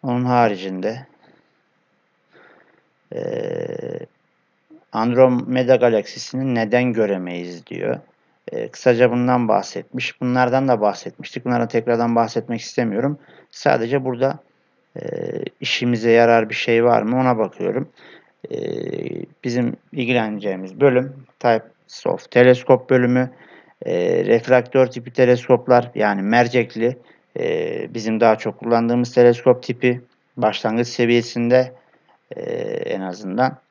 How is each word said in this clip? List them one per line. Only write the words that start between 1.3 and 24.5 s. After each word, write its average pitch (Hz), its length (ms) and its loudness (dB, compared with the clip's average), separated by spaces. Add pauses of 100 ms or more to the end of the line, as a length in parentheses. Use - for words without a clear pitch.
e, - 40 -8 (1700)
Andromeda 123 840 2
galaksisini 123 800 -2
neden 120 380 0
göremeyiz 90 720 -4
diyor. 101 340 -6 (520)
E, 110 160 -8
kısaca 120 440 2
bundan 123 360 0
bahsetmiş. - 760 -4
Bunlardan 127 460 0
da 117 140 2
bahsetmiştik. - 640 -6
Bunlara 120 220 0
tekrardan 117 480 0
bahsetmek 113 460 -2
istemiyorum. 120 580 -4 (320)
Sadece 131 540 0
burada, 131 340 -2 (560)
e, - 60 -14 (580)
işimize 117 520 0
yarar 117 380 6
bir - 60 -8
şey 117 280 2
var 117 180 4
mı 123 180 -2
ona 127 180 2
bakıyorum. 107 520 -4 (640)
E, - 60 -8 (840)
bizim 120 320 -2 (160)
ilgileneceğimiz 107 920 -4
bölüm 135 320 4 (260)
Types - 680 -2
of - 240 -6
Telescope 123 580 4
bölümü. 123 420 2 (540)
E, 87 400 0
refraktör 117 640 2